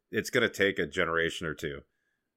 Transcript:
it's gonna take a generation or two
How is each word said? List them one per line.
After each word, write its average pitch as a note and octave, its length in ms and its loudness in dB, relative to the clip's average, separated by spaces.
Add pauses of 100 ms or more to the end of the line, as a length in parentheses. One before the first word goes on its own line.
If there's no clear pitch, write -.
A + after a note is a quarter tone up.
(120)
it's G#2+ 180 -2
gonna A#2 200 4
take G2 300 2
a F2 60 0
generation E2 640 0
or D#2 60 -4
two C#2+ 300 -8 (540)